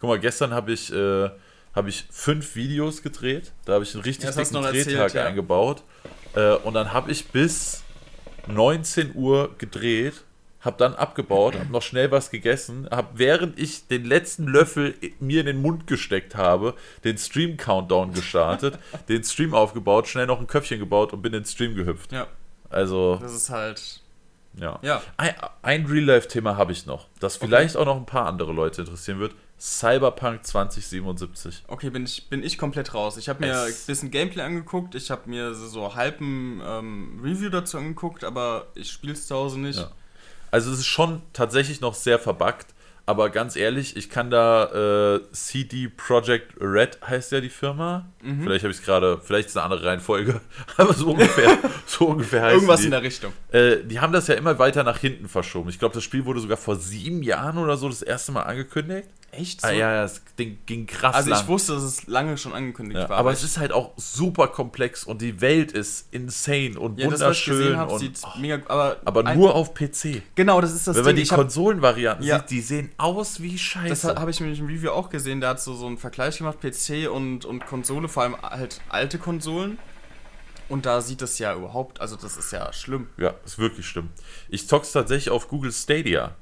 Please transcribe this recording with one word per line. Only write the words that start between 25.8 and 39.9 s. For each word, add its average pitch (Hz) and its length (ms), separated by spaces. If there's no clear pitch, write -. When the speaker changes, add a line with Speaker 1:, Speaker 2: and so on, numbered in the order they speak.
Speaker 1:
Real-Life-Thema 123 680
hab 95 140
ich - 160
noch, 67 220
das 95 160
Speaker 2:
Okay. - 100
Speaker 1:
vielleicht 139 300
auch 151 80
noch 139 120
ein 127 100
paar 123 200
andere 82 260
Leute 80 300
interessieren 87 360
wird. 107 140
Cyberpunk 120 880
zwanzig 101 400
siebenundsiebzig. 90 840
Speaker 2:
Okay, 131 220
bin 127 140
ich, - 240
bin 139 140
ich 170 160
komplett 143 360
raus. 107 220
Ich 113 120
hab 139 120
mir 139 120
Speaker 1:
Es 120 320
Speaker 2:
ein - 20
bisschen 139 240
Gameplay 175 320
angeguckt, 170 520
ich - 160
hab 127 160
mir 120 280
so, 110 140
so 107 260
halb 135 260
ein, 127 460
ähm, 107 560
Review 190 280
dazu 180 280
angeguckt, 160 460
aber 120 500
ich - 160
spiel's 147 360
zu 139 80
Hause 135 260
nicht. 139 180
Speaker 1:
Ja. 85 120